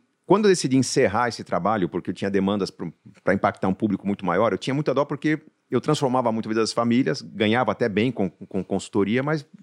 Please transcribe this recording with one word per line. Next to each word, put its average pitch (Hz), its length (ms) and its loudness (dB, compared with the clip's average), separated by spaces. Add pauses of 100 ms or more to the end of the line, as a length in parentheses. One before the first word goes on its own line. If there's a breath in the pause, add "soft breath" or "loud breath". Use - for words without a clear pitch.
(260)
quando 208 200 4
eu 202 40 6
decidi 147 280 2
encerrar 120 520 2
esse 113 140 -10
trabalho, 92 460 -2
porque 87 200 -6
eu 92 40 -4
tinha 98 180 -6
demandas 98 400 0
pro, 85 220 -10 (300)
pra 95 100 2
impactar 98 340 -2
um 95 60 2
público 98 340 -2
muito 101 180 -4
maior, 95 260 2
eu 95 60 -2
tinha 131 160 -4
muita 143 200 -2
dó 139 120 2
porque 151 340 -4 (300)
eu 123 120 0
transformava 127 500 0
muito 110 160 -2
a - 20 -10
vida 110 120 0
das 110 120 0
famílias, 123 480 0
ganhava 110 500 0
até 117 180 0
bem 107 220 0
com, 98 180 -2
com 95 340 -8
consultoria, 101 600 -2
mas 151 220 -2 (180)